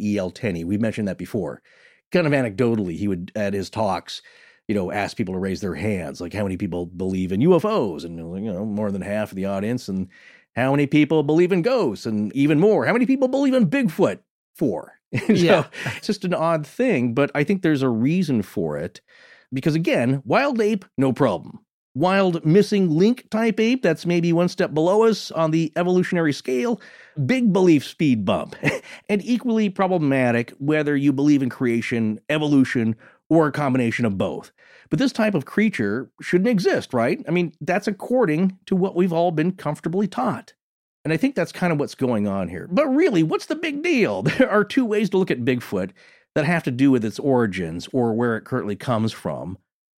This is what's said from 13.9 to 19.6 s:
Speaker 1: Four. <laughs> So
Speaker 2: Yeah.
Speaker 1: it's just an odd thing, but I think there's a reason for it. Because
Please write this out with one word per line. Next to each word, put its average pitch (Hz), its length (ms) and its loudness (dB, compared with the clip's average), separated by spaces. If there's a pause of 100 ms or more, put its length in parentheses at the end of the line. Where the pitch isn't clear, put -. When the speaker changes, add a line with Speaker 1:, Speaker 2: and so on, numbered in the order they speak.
Speaker 1:
Four. 104 380 -4 (180)
<laughs> - 60 -4 (100)
So 220 60 4
Speaker 2:
Yeah. 165 320 4 (320)
Speaker 1:
it's - 100 -10
just 208 160 -4
an 180 100 -2
odd 160 320 0
thing, 135 480 0
but 139 220 2
I 147 80 -2
think 190 180 -2
there's 151 200 2
a 135 80 2
reason 135 520 0
for 80 360 -6
it. 80 240 -10 (500)
Because 139 240 -2